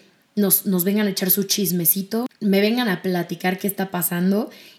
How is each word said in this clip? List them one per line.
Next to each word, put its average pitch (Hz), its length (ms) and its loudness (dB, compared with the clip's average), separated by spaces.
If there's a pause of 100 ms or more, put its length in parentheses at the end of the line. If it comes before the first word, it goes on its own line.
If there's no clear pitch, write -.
(360)
nos, 196 300 2
nos 180 180 2
vengan 202 240 2
a - 20 0
echar 185 200 -2
su 196 140 0
chismecito, 190 840 0 (140)
me 196 200 4
vengan 226 280 2
a 180 140 -2
platicar 180 560 -2
qué - 80 -4
está 190 240 -4
pasando 180 600 0 (280)